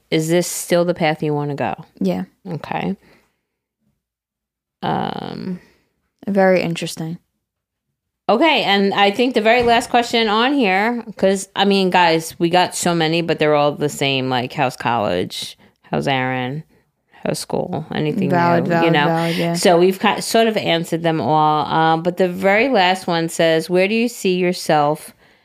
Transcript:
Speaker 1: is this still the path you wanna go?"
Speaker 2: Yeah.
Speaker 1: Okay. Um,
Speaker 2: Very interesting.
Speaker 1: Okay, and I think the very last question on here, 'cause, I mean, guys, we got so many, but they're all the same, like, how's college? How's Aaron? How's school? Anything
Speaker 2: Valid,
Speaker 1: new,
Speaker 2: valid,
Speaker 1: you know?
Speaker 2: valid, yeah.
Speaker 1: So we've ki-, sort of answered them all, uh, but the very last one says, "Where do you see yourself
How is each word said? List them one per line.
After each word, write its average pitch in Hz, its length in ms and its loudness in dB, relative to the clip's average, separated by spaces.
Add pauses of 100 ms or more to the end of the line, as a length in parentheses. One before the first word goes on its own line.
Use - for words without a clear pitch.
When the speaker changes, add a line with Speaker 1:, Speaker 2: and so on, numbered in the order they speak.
Speaker 1:
is 160 200 -2
this 175 180 2
still - 360 0
the 175 120 -2
path 156 260 -2
you 151 140 -2
wanna 147 180 -4
go?" 127 220 -4 (240)
Speaker 2:
Yeah. 185 240 -2 (240)
Speaker 1:
Okay. 175 480 -6 (1900)
Um, - 800 -6 (680)
Speaker 2:
Very 190 340 2
interesting. 165 560 -6 (1080)
Speaker 1:
Okay, 240 360 4
and 196 300 2
I 202 160 4
think 247 240 0
the 226 80 2
very 240 220 4
last 233 260 2
question 240 380 2
on 226 260 2
here, 220 500 0 (140)
'cause, 196 380 0
I 196 100 2
mean, 196 240 2
guys, 165 480 2
we 170 120 0
got 175 260 2
so 175 180 0
many, 165 300 0
but 160 160 -2
they're 151 160 4
all 147 160 2
the 147 180 -2
same, 135 400 -2
like, 127 240 -2
how's 127 220 -2
college? 101 840 -4 (240)
How's 147 260 -4
Aaron? 131 560 -4 (600)
How's - 160 -4
school? - 520 -6
Anything 151 380 -2
Speaker 2:
Valid, 170 360 2
Speaker 1:
new, 175 40 -4
Speaker 2:
valid, 170 160 0
Speaker 1:
you 165 60 2
know? 147 160 2
Speaker 2:
valid, 165 280 -2
yeah. 170 200 -2
Speaker 1:
So 175 240 4
we've 190 200 2
ki-, 202 220 0
sort 226 260 0
of 220 100 -2
answered 165 440 -2
them 160 180 0
all, 151 460 2
uh, 160 320 2
but 175 200 -4
the 185 120 2
very 196 400 2
last 185 380 2
one 165 220 0
says, 165 400 0
"Where 185 180 2
do 220 80 -2
you 233 120 0
see 190 280 -2
yourself 160 800 0 (320)